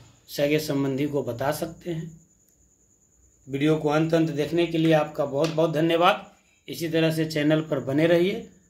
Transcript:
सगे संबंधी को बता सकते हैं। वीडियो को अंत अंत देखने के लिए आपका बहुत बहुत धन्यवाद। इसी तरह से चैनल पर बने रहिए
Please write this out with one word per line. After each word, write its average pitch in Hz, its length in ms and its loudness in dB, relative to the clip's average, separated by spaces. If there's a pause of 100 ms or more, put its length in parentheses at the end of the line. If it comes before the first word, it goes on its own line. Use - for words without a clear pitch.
(280)
सगे 147 300 0
संबंधी 139 480 -2
को 139 160 -2
बता 123 300 -4
सकते 165 380 -8
हैं। 160 200 -8 (1400)
वीडियो 143 300 0
को 156 120 -2
अंत 160 260 0
अंत 160 160 2
देखने 160 360 0
के 165 120 -2
लिए 160 140 4
आपका 151 340 0
बहुत 143 240 0
बहुत 160 220 0
धन्यवाद। 165 520 2 (440)
इसी 147 200 -8
तरह 160 220 2
से 160 140 0
चैनल 156 360 0
पर 151 200 -4
बने 139 260 0
रहिए 185 420 2 (220)